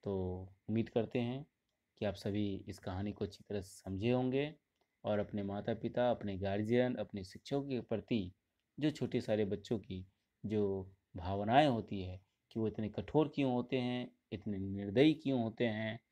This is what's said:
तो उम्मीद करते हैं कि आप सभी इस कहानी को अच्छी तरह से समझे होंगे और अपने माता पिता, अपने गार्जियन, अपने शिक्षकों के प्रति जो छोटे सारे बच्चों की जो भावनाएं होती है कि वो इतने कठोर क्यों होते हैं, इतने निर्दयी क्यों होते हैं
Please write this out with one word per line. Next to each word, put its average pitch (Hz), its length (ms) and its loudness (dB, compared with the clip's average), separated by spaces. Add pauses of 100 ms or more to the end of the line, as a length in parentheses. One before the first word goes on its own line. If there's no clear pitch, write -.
तो 101 100 0 (540)
उम्मीद 110 200 2
करते 117 320 0
हैं 127 240 -4 (560)
कि 110 40 -2
आप 101 100 0
सभी 104 320 0 (220)
इस 92 100 -10
कहानी 101 340 -4
को 101 120 -4
अच्छी - 200 -10
तरह 101 160 -4
से - 220 -14
समझे 95 280 0
होंगे 127 440 0 (500)
और 107 140 0
अपने 101 240 -2
माता 104 320 -2
पिता, 120 360 0
अपने 104 280 -2
गार्जियन, 107 560 2
अपने 104 300 -6
शिक्षकों - 380 -4
के 135 200 -2
प्रति 101 500 -2 (460)
जो 147 120 2
छोटे 127 300 -2
सारे 107 240 2
बच्चों 101 340 -2
की 92 260 -8 (400)
जो 98 480 0 (240)
भावनाएं 104 500 4
होती 107 360 0
है 92 180 -8 (300)
कि 113 100 -4
वो 110 80 2
इतने 107 200 -4
कठोर 143 460 2
क्यों 135 180 2
होते 123 260 0
हैं, 123 320 -2 (220)
इतने 104 260 -4
निर्दयी 101 560 4
क्यों 135 280 0
होते 113 240 0
हैं 110 320 -2 (140)